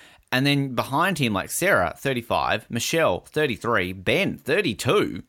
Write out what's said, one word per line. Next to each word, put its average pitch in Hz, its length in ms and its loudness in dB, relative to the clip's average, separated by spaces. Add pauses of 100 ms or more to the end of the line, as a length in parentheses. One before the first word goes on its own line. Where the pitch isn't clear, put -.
(320)
And 131 140 2
then 139 280 2
behind 143 440 0
him, 120 140 0
like, 95 180 -2
Sarah, 135 460 2
thirty-five, 107 760 -2
Michelle, 117 500 0
thirty-three, 117 720 -2
Ben, 113 460 -2
thirty-two. 156 920 0